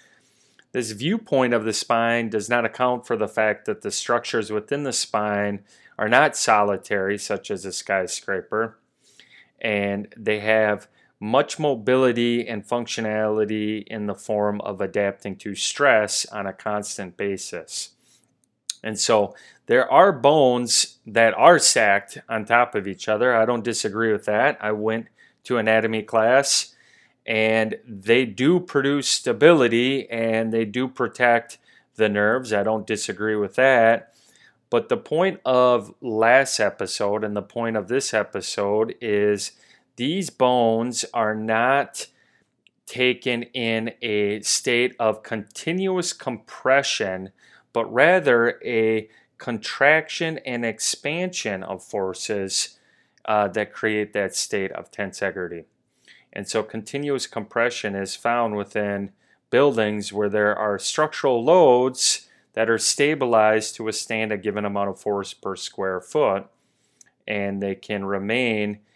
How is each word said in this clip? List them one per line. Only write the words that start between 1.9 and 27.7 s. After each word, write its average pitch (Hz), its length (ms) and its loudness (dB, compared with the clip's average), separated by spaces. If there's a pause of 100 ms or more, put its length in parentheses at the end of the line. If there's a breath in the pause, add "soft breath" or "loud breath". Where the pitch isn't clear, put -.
does 104 200 -4
not 120 160 2
account 123 400 -2
for 120 100 -2
the 104 120 -2
fact 107 380 -2
that 107 180 -6
the 101 80 -6
structures 117 600 -2
within 110 300 -4
the 135 100 -4
spine 104 720 -2 (360 soft breath)
are 107 100 -2
not 139 260 4
solitary, 104 840 0
such - 320 -8
as 92 120 -6
a 95 80 -10
skyscraper, 98 1080 -4 (800 soft breath)
and 101 560 -4
they 107 220 -2
have 107 480 2 (320 soft breath)
much 135 400 0
mobility 120 880 0
and 107 200 -10
functionality 107 1160 -2
in 104 220 -8
the 98 80 -4
form 104 460 -2
of 98 200 -8
adapting 98 540 -4
to 101 180 -10
stress 113 720 2
on 104 220 -10
a 95 60 -8
constant 104 640 -8
basis. 95 760 -8 (920 soft breath)
And 107 160 -6
so 107 360 2 (320 loud breath)
there 123 220 4
are 170 220 8
bones 127 920 4
that 113 300 4
are 160 240 8
stacked 101 580 2 (100)
on 110 180 -6
top 120 280 4
of 98 140 -4
each 95 200 -8
other. 117 280 2
I 113 100 4
don't 120 180 -2
disagree 110 480 -2
with 104 140 -2
that. 113 340 0
I 107 120 -4
went 110 340 -4 (380 soft breath)
to 123 160 -2
anatomy 110 420 2
class, 117 760 0 (500 soft breath)
and 110 640 0